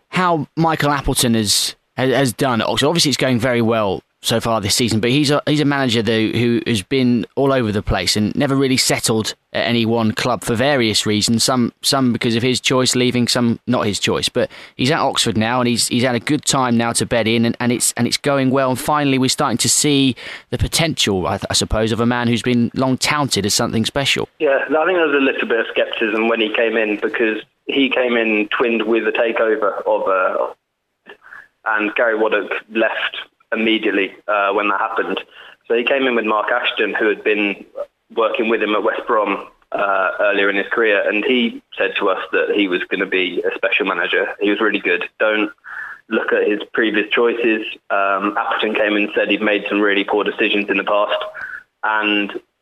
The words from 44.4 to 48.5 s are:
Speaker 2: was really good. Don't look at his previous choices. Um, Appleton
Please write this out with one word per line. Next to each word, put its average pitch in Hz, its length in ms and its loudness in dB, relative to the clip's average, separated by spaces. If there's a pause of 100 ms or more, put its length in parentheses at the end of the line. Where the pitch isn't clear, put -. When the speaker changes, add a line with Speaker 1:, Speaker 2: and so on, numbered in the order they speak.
Speaker 2:
was 101 120 0
really 104 180 0
good. 90 240 -2 (160)
Don't 107 320 0 (560)
look - 240 -2
at 101 160 2
his 104 140 0 (100)
previous 107 380 0
choices. 117 580 0 (220)
Um, 98 480 0
Appleton 113 360 -2